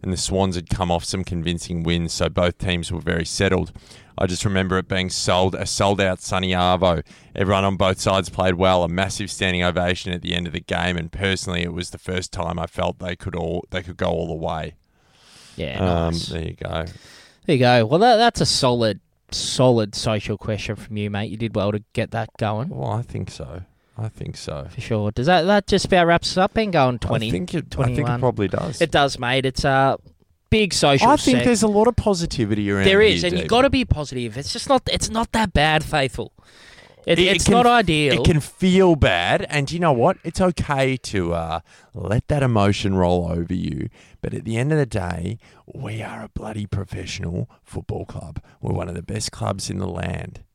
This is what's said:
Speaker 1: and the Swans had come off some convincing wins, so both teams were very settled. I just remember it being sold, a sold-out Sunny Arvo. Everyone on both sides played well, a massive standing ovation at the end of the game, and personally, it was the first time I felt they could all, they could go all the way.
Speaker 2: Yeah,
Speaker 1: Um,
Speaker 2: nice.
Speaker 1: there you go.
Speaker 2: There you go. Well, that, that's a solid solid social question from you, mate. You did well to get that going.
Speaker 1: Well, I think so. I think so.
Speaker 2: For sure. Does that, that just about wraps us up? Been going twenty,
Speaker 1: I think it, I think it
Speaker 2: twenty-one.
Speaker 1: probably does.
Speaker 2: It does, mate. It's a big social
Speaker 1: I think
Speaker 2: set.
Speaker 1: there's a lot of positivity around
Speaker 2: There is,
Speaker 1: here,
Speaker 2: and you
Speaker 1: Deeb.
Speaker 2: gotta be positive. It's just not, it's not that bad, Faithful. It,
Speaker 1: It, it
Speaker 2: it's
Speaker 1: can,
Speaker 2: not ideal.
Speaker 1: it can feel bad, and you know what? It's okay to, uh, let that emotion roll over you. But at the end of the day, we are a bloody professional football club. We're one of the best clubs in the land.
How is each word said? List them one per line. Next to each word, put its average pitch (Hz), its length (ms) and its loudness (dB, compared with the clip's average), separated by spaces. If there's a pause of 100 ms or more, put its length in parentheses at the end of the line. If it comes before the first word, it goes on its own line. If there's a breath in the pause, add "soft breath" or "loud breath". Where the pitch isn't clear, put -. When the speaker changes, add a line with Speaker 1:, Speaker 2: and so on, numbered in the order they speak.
Speaker 1:
and 92 120 -4
the 85 40 -4
Swans 95 380 0
had 87 140 -8
come 90 200 0
off 85 140 0
some 95 220 -6
convincing 85 580 -6
wins, 85 300 -2
so 82 160 -2
both 87 280 0
teams 87 360 -4
were 82 80 -6
very 82 240 -2
settled. 92 480 0 (440 loud breath)
I 95 100 0
just 90 180 -4
remember 95 320 0
it 90 100 -4
being 92 220 -4
sold, 92 460 0
a 95 100 -6
sold-out 98 560 0
Sunny 92 300 -2
Arvo. 90 520 2 (320 soft breath)
Everyone 98 300 2
on 98 100 0
both 92 240 0
sides 95 300 0
played 92 240 0
well, 92 280 4
a 85 60 0
massive 95 420 -4
standing 90 320 0
ovation 90 520 0
at 87 80 -6
the 87 120 -6
end 87 140 -4
of 78 60 -8
the 85 80 -6
game, 87 340 -2
and 82 160 -6
personally, 92 520 -4
it 87 100 -6
was 87 160 -8
the - 80 -16
first 92 340 -8
time 87 260 -6
I 85 80 -4
felt 87 340 -4
they 90 180 -8
could 87 180 -10
all, 85 360 -6
they 90 120 -6
could 87 140 -14
go 90 100 -2
all 85 200 -2
the 82 80 -6
way. 80 400 -8 (840 soft breath)
Speaker 2:
Yeah, 71 220 -6
Speaker 1:
Um, 85 340 0
Speaker 2:
nice. 85 140 -6
Speaker 1:
there 82 160 -6
you 85 120 -8
go. 85 300 -6 (600 loud breath)
Speaker 2:
There 160 100 2
you 123 40 0
go. 123 260 6
Well, 143 140 2
that, 233 160 6
that's 233 240 2
a 160 60 2
solid 120 560 0 (340)
solid 117 600 2
social 107 420 -2
question 107 380 -6
from 107 220 -12
you, 104 120 -4
mate. 104 200 -6
You 101 80 -10
did 113 180 -6
well 101 160 2
to 104 120 -4 (100)
get 113 180 -4
that 110 260 -6
going. 110 320 -2
Speaker 1:
Well, 131 220 -6
I 110 100 -2
think 104 280 -8
so. - 340 -14 (340)
I 110 120 -6
think - 280 -12
so. 76 320 -10
Speaker 2:
For 117 120 -12
sure. 104 300 -2
Does 123 160 -2
that, 175 160 4
that 202 240 2
just 196 180 2
about 175 220 4
wraps 170 240 2
us - 60 -2
up? 190 160 2
Been 214 180 0
going 127 280 2
twenty, 110 300 -2
Speaker 1:
I - 20 -2
think 180 220 -4
it, 175 40 -2
I - 20 0
think 123 80 -8
it - 80 -16
Speaker 2:
twenty-one. 120 440 0
Speaker 1:
probably 110 280 0
does. - 340 -4
Speaker 2:
It 170 100 0
does, 143 280 2
mate. 127 260 0
It's - 180 -2
a 135 340 2 (520)
big 214 240 2
social 147 360 4
Speaker 1:
I 294 80 8
think 254 220 2
Speaker 2:
set. - 60 2
Speaker 1:
there's 233 180 4
a 220 40 4
lot 214 200 4
of 240 80 2
positivity 117 760 0
around 98 140 2
Speaker 2:
There 196 160 6
is, 208 200 4
Speaker 1:
here, 180 80 0
Speaker 2:
and 180 100 0
you - 60 -4
Speaker 1:
Deeb. - 40 -8
Speaker 2:
gotta 254 200 4
be 262 160 0
positive. 123 520 -2
It's 143 160 -8
just - 160 -10
not, 262 120 4 (100)
it's - 180 -2
not 220 240 -4
that 220 200 0
bad, 156 300 4
Faithful. 135 500 -2 (720 loud breath)
It, 165 140 4
Speaker 1:
It, 185 80 6
it 196 80 4
Speaker 2:
it's 170 100 0
Speaker 1:
can, - 80 6
Speaker 2:
not 240 140 8
ideal. 156 520 4
Speaker 1:
it 127 60 2
can 156 140 6
feel 180 560 6
bad, 117 540 2
and 143 220 -2
you 170 80 -6
know 165 140 4
what? 127 300 4
It's 170 180 -4
okay 135 560 2
to, 87 360 -2
uh, 82 260 -4 (340 soft breath)
let 95 360 -2
that 147 120 2
emotion 104 540 2
roll 87 360 2
over 85 220 -2
you. 85 360 -4 (320 soft breath)
But - 120 -6
at - 100 -8
the 113 140 -4
end 135 140 0
of 156 80 2
the 135 80 0
day, 90 500 -6 (340 soft breath)
we 110 300 -10
are 110 220 -12
a 107 60 -16
bloody 107 360 -8
professional 92 800 -6 (160 soft breath)
football - 420 -10
club. - 360 -12 (180 soft breath)
We're - 140 -4
one 90 160 -4
of 87 60 -10
the 87 80 -10
best 104 280 -8
clubs 101 380 -6
in 95 80 -6
the 95 100 -6
land. 90 540 -8 (140)